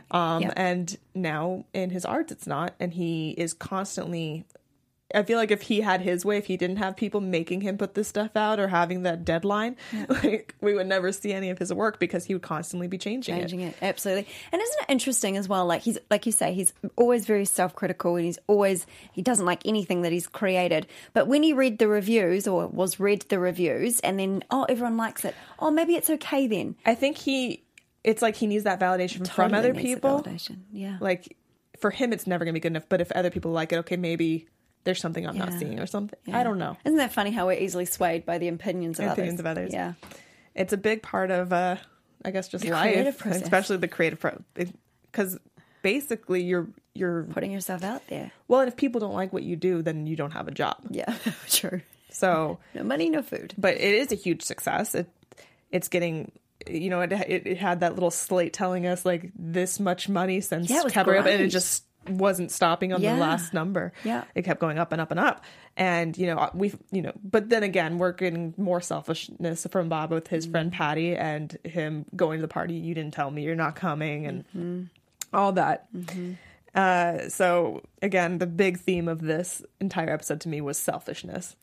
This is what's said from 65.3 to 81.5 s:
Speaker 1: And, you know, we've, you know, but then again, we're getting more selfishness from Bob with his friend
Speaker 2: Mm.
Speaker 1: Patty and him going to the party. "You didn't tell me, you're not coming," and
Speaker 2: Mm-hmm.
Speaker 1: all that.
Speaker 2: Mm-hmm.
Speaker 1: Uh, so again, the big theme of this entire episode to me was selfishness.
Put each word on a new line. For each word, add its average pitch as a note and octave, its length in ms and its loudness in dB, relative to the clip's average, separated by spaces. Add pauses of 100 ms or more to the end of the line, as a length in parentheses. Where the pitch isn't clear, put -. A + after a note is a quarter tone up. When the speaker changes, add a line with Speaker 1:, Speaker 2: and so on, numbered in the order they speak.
Speaker 1:
And, E3+ 420 2
you F3+ 100 0
know, D#3+ 260 2
we've, G3+ 240 0 (140)
you F#3+ 100 0
know, - 100 -4 (120)
but G#3 260 2
then A3+ 140 4
again, F3 340 0
we're F3+ 160 2
getting E3+ 440 -2
more F3+ 220 2
selfishness E3 920 -4
from F3 200 0
Bob D#3+ 220 -2
with D#3+ 160 -2
his D#3+ 180 -2
friend E3 260 0
Speaker 2:
Mm. F3 40 -10
Speaker 1:
Patty D#3+ 400 0
and D3+ 500 -4
him D#3 400 -4 (100)
going D#3+ 220 2
to D#3+ 60 -4
the D#3+ 40 -4
party. E3 280 -4
"You E3 180 -6
didn't D3+ 220 -6
tell C#3+ 160 -2
me, D3+ 120 -6
you're E3 120 -2
not D#3+ 200 0
coming," D3+ 520 -2
and F3+ 180 -8 (100)
Speaker 2:
Mm-hmm. F3+ 280 -6 (520)
Speaker 1:
all G3 180 4
that. D3+ 400 2
Speaker 2:
Mm-hmm. F3+ 400 -8 (400)
Speaker 1:
Uh, F3 560 4
so F3 520 4 (200)
again, F3+ 360 2
the F3+ 100 0
big F3+ 320 2
theme F3 280 0
of E3 140 -2
this D#3+ 420 -2 (160)
entire F3 300 -2
episode D3+ 320 -2
to E3 80 -6
me D3+ 120 -4
was C#3+ 160 -4
selfishness. - 840 -6